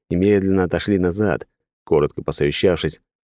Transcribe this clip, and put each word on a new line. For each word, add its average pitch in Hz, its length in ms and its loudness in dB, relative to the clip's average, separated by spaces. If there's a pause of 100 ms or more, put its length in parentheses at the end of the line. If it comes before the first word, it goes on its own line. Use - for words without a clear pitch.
(100)
и 87 60 -2
медленно 95 480 2
отошли 90 340 0
назад. 90 500 -2 (360)
Коротко 73 380 0
посовещавшись, 76 800 -2 (320)